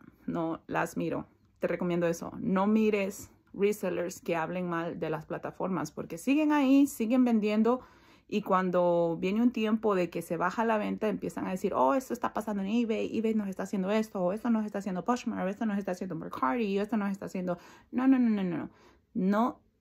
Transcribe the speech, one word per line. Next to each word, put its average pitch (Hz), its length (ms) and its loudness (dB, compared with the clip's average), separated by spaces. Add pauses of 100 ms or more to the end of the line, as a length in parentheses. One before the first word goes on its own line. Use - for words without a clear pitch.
(260)
no 165 420 -4
las 165 300 -2
miro. 170 300 -4 (320)
Te 180 80 -2
recomiendo 170 400 0
eso. - 320 -4
No 190 280 0
mires 214 640 0 (260)
resellers 185 640 -2
que 170 140 -2
hablen 175 320 -2
mal 170 320 -4
de 165 100 -4
las 156 160 -4
plataformas, 160 680 -6
porque - 260 -10
siguen 302 340 2
ahí, 277 360 6
siguen 254 380 2
vendiendo, 220 560 2 (460)
y 202 140 0
cuando 175 800 2
viene 190 220 0
un 247 100 4
tiempo 220 420 0
de 180 160 2
que 175 120 -6
se 175 140 -4
baja 180 300 0
la 226 120 2
venta, 196 300 -2
empiezan 190 380 -4
a 185 60 -4
decir, 185 240 -2
"Oh, 262 180 4
esto 262 200 -2
está - 200 -4
pasando 208 300 -4
en 190 60 -4
eBay, 220 480 0
eBay 220 180 0
nos 208 120 0
está 190 160 -6
haciendo 190 280 -2
esto, 214 320 0
o 180 100 2
esto 226 160 -4
nos 220 160 2
está 208 140 -6
haciendo 185 260 -4
Poshmark, 214 400 -2
o 185 40 0
esto 208 160 -4
nos 202 120 0
está 202 140 -4
haciendo 185 240 -6
Mercari, 202 640 -2
o - 20 0
esto 220 160 -2
nos 202 140 -2
está 196 160 -8
haciendo". 180 300 -4 (340)
No, 254 160 2
no, 269 100 8
no, 240 120 4
no, 208 140 0
no, 170 140 -2
no. 127 120 -8 (440)
No 202 480 0 (200)